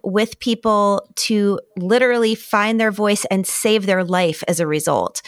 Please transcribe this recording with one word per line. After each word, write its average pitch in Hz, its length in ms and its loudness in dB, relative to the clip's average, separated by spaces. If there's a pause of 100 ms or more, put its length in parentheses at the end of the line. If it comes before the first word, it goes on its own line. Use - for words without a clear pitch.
with 214 360 -2
people 208 680 0 (100)
to 202 440 0 (160)
literally 233 580 2
find 220 460 0
their 220 120 0
voice 208 340 0
and 190 200 0
save 214 380 0
their 185 200 0
life 175 440 0
as 165 100 0
a 165 80 -2
result 147 600 -2